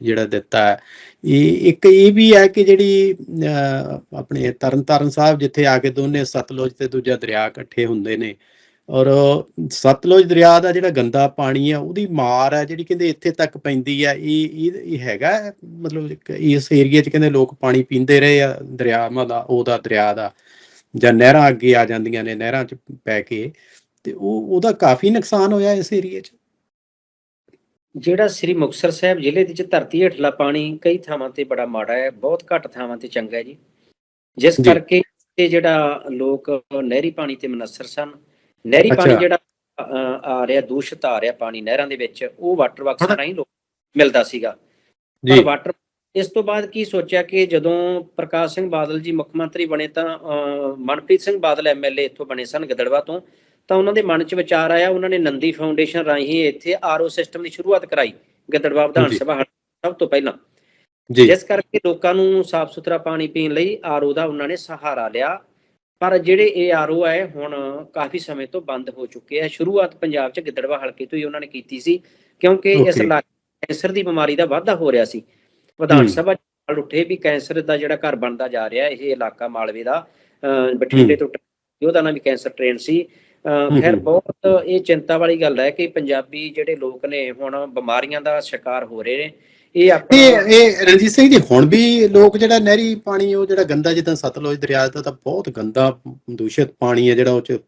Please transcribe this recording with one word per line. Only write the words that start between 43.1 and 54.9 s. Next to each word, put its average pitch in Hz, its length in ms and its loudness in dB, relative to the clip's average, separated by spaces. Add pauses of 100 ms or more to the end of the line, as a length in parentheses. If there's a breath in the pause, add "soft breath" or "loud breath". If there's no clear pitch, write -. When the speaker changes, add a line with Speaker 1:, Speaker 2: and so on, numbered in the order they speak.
Speaker 2:
ਰਾਹੀਂ 156 180 -8
ਲੋਕ 160 120 -10 (500)
ਮਿਲਦਾ 139 260 4
ਸੀਗਾ। 113 340 -8 (680)
Speaker 1:
ਜੀ। 131 120 8
Speaker 2:
ਪਰ 120 60 8
ਵਾਟਰ, 147 300 -2 (420)
ਇਸ 190 120 -4
ਤੋਂ 214 160 -4
ਬਾਅਦ 208 220 -4
ਕੀ 214 200 -8
ਸੋਚਿਆ 180 380 -4
ਕਿ 190 220 0
ਜਦੋਂ 175 580 -2
ਪ੍ਰਕਾਸ਼ 165 520 -6
ਸਿੰਘ 185 140 -6
ਬਾਦਲ 156 300 -4
ਜੀ 165 120 -10
ਮੁੱਖ 156 240 -6
ਮੰਤਰੀ 165 300 -6
ਬਣੇ 151 220 -6
ਤਾਂ, 165 300 -8
ਅ, - 40 -20 (560)
ਮਨਪ੍ਰੀਤ 147 440 -2
ਸਿੰਘ 202 180 -4
ਬਾਦਲ 156 280 -2
ਐਮ 143 180 -2
ਐਲ 139 140 -4
ਏ 139 60 -2
ਇੱਥੋਂ 139 200 -12
ਬਣੇ 127 200 -10
ਸਨ 156 200 -8
ਗਿੱਦੜਵਾ 127 360 -2
ਤੋਂ, 170 200 -10 (460)
ਤਾਂ 190 100 2
ਉਹਨਾਂ 196 160 2
ਦੇ 214 80 2
ਮਨ 165 220 0
'ਚ 160 120 -8
ਵਿਚਾਰ 170 360 0
ਆਇਆ, 170 180 2
ਉਹਨਾਂ 185 200 -2